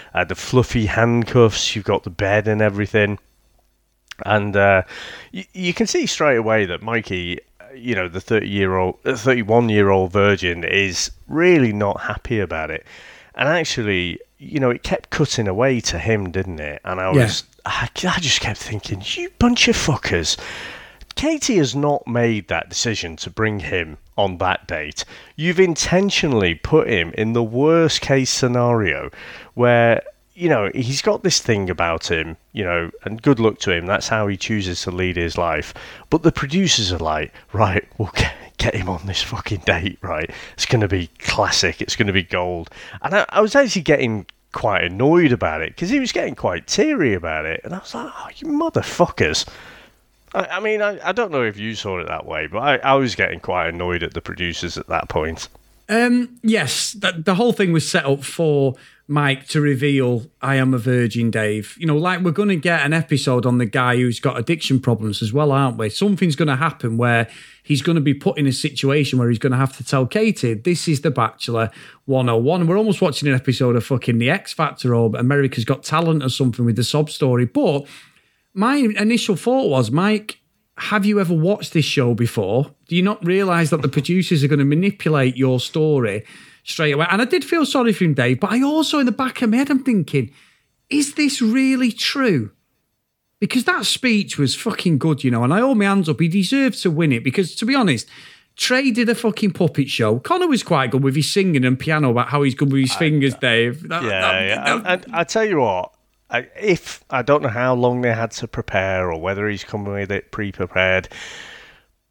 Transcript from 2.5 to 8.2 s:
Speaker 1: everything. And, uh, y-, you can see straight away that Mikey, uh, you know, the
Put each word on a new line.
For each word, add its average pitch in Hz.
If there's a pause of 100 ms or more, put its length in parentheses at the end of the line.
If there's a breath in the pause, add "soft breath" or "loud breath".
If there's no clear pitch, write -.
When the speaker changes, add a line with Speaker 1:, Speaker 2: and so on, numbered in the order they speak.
Speaker 1:
everything. 104 (1040)
And, 104
uh, 98 (500 loud breath)
y-, 190
you 180
can 220
see 339
straight 143
away 110
that 87
Mikey, 101 (200)
uh, 104 (100)
you 120
know, 92
the 87